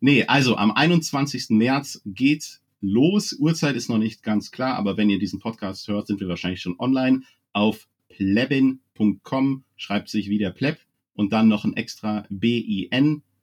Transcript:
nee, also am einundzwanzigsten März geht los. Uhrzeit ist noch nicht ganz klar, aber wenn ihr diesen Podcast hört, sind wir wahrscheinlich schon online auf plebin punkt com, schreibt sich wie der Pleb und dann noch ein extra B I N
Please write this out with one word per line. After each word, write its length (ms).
nee, 260
also 300
am 140
einundzwanzigsten 880
März 480
geht 540
los. 540
Uhrzeit 420
ist 120
noch 100
nicht 240
ganz 280
klar, 260
aber 200
wenn 140
ihr 80
diesen 200
Podcast 500
hört, 180
sind 140
wir 80
wahrscheinlich 340
schon 160
online 440
auf 360
plebin 720
punkt 280
com, 420
schreibt 320
sich 200
wie 100
der 120
Pleb 280
und 180
dann 160
noch 160
ein 120
extra 540
B 280
I 320
N 320